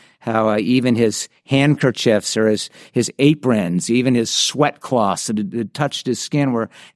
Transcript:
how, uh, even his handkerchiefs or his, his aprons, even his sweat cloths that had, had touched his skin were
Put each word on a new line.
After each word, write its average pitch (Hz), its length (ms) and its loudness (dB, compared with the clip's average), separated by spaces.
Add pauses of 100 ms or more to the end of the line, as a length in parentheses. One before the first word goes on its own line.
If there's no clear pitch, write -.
(200)
how, 110 300 0
uh, 104 80 0
even 123 380 2
his 113 340 0 (160)
handkerchiefs 135 880 2
or 110 120 2
his, 107 220 -2 (220)
his 120 280 -2
aprons, 113 720 2
even 123 260 2
his 113 140 0
sweat - 500 -2
cloths 104 480 -2
that 110 100 -2
had, 104 160 -6
had 113 200 -6
touched - 340 -4
his 120 120 -2
skin 143 320 -2
were 117 180 -2 (260)